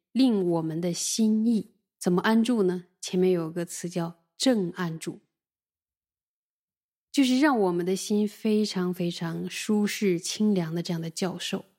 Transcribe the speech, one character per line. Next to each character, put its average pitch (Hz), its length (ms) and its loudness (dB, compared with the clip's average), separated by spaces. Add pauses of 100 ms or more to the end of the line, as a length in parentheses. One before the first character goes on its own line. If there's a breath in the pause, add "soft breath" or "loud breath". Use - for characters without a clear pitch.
(120)
令 226 360 4
我 165 140 2
们 160 180 -4
的 175 120 -2
心 220 520 0
意 226 300 0 (240)
怎 - 140 2
么 180 100 4
安 226 220 4
住 233 180 2
呢？ 180 240 0 (140)
前 - 180 -2
面 185 140 4
有 165 180 0
个 170 140 -6
词 - 240 -8
叫 170 340 -6 (140)
“正 214 340 2
安 170 260 -6
住”， - 240 -10 (1900)
就 285 140 2
是 254 160 2
让 285 180 4
我 185 140 2
们 175 120 0
的 185 120 0
心 208 320 0
非 214 360 0
常 180 300 -2
非 175 160 -4
常 170 400 -8
舒 208 340 -2
适 190 360 0
清 214 340 0
凉 170 180 -2
的 170 100 -4
这 170 100 -6
样 165 80 -4
的 165 80 -8
教 180 300 -6
授， - 260 -6 (140)